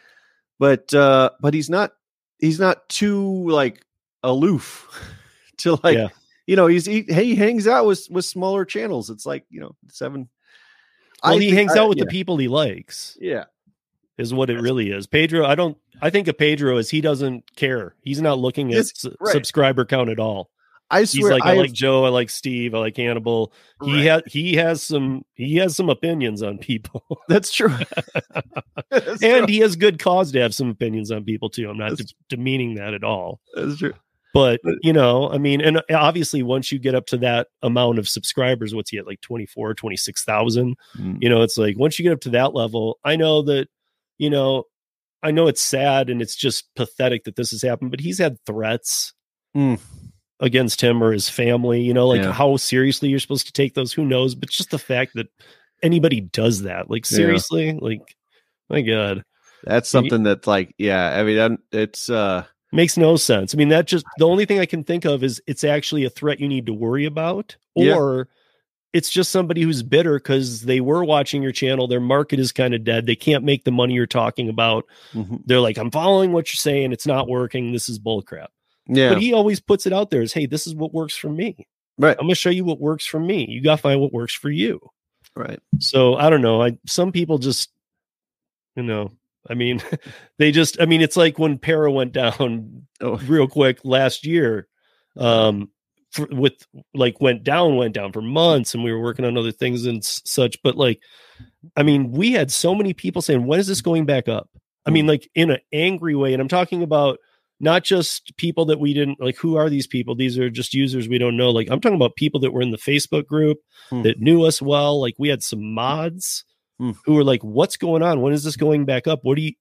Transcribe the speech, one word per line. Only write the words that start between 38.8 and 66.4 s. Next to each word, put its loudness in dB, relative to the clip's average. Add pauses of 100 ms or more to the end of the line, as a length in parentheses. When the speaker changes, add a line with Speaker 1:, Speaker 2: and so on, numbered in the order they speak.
Speaker 2:
he -8
at, -12
like, -14
twenty-four, -10
twenty-six -8
thousand? 0 (220)
Speaker 1:
Mm. -8
Speaker 2:
You 2
know, 0
it's 0
like, 0
once 0
you -6
get 2
up -6
to -10
that 0
level, -4
I -2
know 2
that, -2 (500)
you -2
know, 0 (580)
I 0
know 4
it's 0
sad 0
and -4
it's -8
just -4
pathetic -2
that -14
this -6
has -10
happened, -4
but -8
he's -6
had 0
threats -4 (420)
Speaker 1:
Mm. 2 (640)
Speaker 2:
against 0
him 2
or 4
his -2
family, 0
you 0
know, 4
like, 4
Speaker 1:
Yeah. -2
Speaker 2:
how 2
seriously 0
you're 0
supposed -6
to -20
take 0
those, -4
who -2
knows? 0
But -14
just -6
the -6
fact -4
that -8 (540)
anybody 2
does 0
that, -8
like, -6
Speaker 1:
Yeah. 0
Speaker 2:
seriously, 2 (100)
like, -8 (540)
my 0
God. -2 (400)
Speaker 1:
That's 0
Speaker 2:
Y- 6
Speaker 1:
something 2
that's 2
like, 0
yeah, 0
I 2
mean, 2
I'm, 2 (120)
it's, -4
uh, -2 (280)
Speaker 2:
Makes 2
no 6
sense. 0
I -4
mean, 4
that 4
just, -2 (120)
the 4
only 2
thing 0
I 0
can -6
think -4
of 0
is -4
it's -6
actually 0
a 0
threat -4